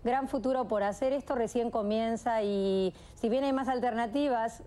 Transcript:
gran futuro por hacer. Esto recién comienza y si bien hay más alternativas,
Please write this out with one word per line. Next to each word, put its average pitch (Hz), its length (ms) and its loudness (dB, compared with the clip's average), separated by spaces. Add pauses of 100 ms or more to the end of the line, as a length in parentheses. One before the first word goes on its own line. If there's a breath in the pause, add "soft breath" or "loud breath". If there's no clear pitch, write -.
gran 262 260 0
futuro 254 380 0
por 208 160 0
hacer. 208 300 0
Esto 285 220 -2
recién 233 360 0
comienza 226 720 0
y 196 520 0 (220 loud breath)
si 233 120 -2
bien 262 160 2
hay 277 80 2
más 262 160 0
alternativas, 240 1000 0